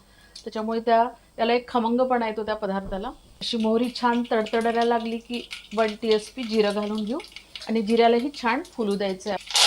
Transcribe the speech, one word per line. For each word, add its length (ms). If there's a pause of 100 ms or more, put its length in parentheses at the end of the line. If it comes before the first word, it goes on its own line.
(440)
त्याच्यामुळे 360
त्या, 240 (320)
त्याला 160
एक 160
खमंगपणा 580
येतो 160
त्या 120
पदार्थाला. 540
अशी 480
मोहरी 320 (120)
छान 300
तडतडायला 540
लागली 340
की 300 (280)
वन 100 (160)
टीएसपी 400
जिरं 320
घालून 300
घेऊ 140 (500)
आणि 140
जिऱ्यालाही 480 (120)
छान 200
फुलू 340
द्यायचं 340
आहे. 80 (280)